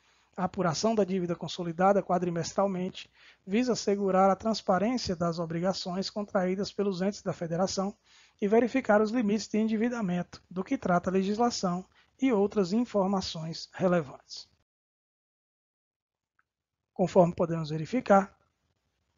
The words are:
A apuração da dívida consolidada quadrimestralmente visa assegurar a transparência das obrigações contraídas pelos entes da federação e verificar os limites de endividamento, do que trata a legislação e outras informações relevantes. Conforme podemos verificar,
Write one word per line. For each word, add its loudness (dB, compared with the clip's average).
A -4
apuração 0
da 4
dívida -2
consolidada 0
quadrimestralmente -2
visa 0
assegurar 2
a 4
transparência 0
das -2
obrigações -4
contraídas -2
pelos -2
entes -2
da -6
federação -2
e 0
verificar 4
os 0
limites 0
de -2
endividamento, -2
do -6
que -4
trata 0
a -2
legislação 0
e 2
outras 2
informações -2
relevantes. -2
Conforme 4
podemos -4
verificar, 2